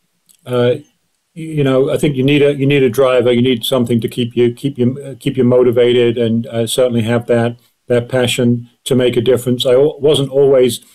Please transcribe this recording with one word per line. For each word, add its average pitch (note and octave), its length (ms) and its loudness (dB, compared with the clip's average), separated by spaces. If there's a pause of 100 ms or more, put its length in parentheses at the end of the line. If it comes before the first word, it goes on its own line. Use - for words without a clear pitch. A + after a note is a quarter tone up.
(440)
uh, B2 320 0 (580)
you D#3+ 280 -6
know, C3+ 280 2
I C3+ 60 0
think C#3 200 -2
you C3 80 0
need C#3+ 180 2
a, C#3+ 120 2
you C3+ 120 -2
need C#3+ 160 2
a B2+ 80 2
driver. B2+ 420 2
You A#2+ 100 2
need B2+ 220 0
something A#2+ 360 0
to A#2 80 -4
keep A#2+ 280 -6
you, A#2+ 160 2
keep C#3 260 -8
you, B2+ 260 -2
uh, C3+ 140 -14
keep C#3+ 180 -6
you B2+ 80 0
motivated, B2 720 2
and, A#2 300 -2
uh, A#2 200 -4
certainly A#2 360 -2
have A#2 240 -2
that, A#2 300 -2 (300)
that A#2+ 220 -2
passion A#2+ 600 -2 (140)
to C3+ 140 -2
make B2 200 0
a B2+ 40 2
difference. B2 440 0
I C3 80 2
w-, C#3 280 2
wasn't C#3 300 0
always C3 500 2 (140)